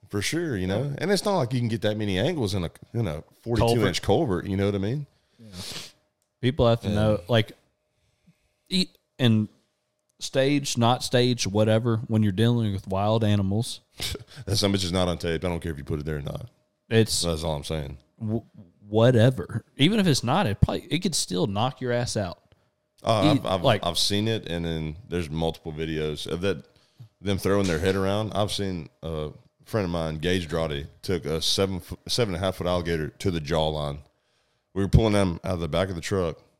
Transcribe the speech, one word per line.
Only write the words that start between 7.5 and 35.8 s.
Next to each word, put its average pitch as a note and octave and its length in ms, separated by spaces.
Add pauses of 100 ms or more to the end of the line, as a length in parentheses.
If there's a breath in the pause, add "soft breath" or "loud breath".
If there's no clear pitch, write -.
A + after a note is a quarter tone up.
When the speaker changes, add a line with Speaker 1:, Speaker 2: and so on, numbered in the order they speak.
Speaker 2:
e-, F#3 180 (320)
and A2 300 (680)
stage, C3+ 600
not A#2 240
stage, B2 440
whatever, A2 520 (100)
when A2 140
you're G#2 100
dealing A2+ 400
with F#2+ 160
wild G#2 360
animals. G#2 560 (180)
Speaker 1:
<laughs> - 160 (300 loud breath)
That G2+ 120
son G2+ 140
of G2 40
a G2 40
bitch F#2+ 60
is E2+ 80
not F2+ 160
on E2 100
tape. E2 260
I F#2 40
don't E2+ 120
care E2 120
if C#2 60
you C#2 60
put D#2 140
it D2 80
there D#2 120
or C#2 40
not. - 240 (440)
Speaker 2:
It's A2+ 320
Speaker 1:
That's E2 200
all D#2+ 140
I'm C#2+ 80
saying. C#2+ 320 (240)
Speaker 2:
w-, A2 240 (420)
whatever. A#2 760 (120)
Even F#3+ 220
if F#3+ 80
it's C#3+ 160
not, D3+ 240
it G2+ 140
probably, - 300
it D3 100
could F3+ 140
still F3+ 320
knock A2 340
your B2 120
ass A#2+ 240
out. F#2 220 (640)
Speaker 1:
Uh, A2 220
Speaker 2:
E-, G2+ 60 (100)
Speaker 1:
I've, - 60
I've, F#2 160
Speaker 2:
like A2 220
Speaker 1:
I've E2+ 140
seen G#2 300
it, A2 180
and E2+ 180
then D#2 320 (120)
there's E2+ 220
multiple D#2+ 420
videos D#2 540
of F2 160
that, F#2 220 (560 soft breath)
them F#2+ 180
throwing G2 280
their E2 120
head F#2+ 180
around. G2 380
I've G2+ 180
seen, F#2 360 (140)
uh, D#2 280 (360)
friend G#2+ 180
of F2 60
mine, D#2+ 280
Gage F2 300
Droddy, D2+ 380 (160)
took F2+ 220
a D#2 180
seven F#2+ 380
fo-, - 180 (100)
seven G#2+ 260
and E2+ 80
a G2 40
half F#2 100
foot E2+ 100
alligator E2+ 420
to - 220
the E2 100
jawline. D2+ 580 (760)
We F#2+ 80
were F#2+ 60
pulling A2 260
them F#2+ 300
out F#2 100
of E2+ 60
the E2 80
back E2+ 200